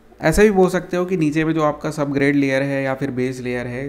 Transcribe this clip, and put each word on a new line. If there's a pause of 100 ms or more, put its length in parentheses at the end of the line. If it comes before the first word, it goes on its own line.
(200)
ऐसा
भी
बोल
सकते
हो
कि
नीचे
में
जो
आपका
सबग्रेड
लेयर
है
या
फिर
बेस
लेयर
है,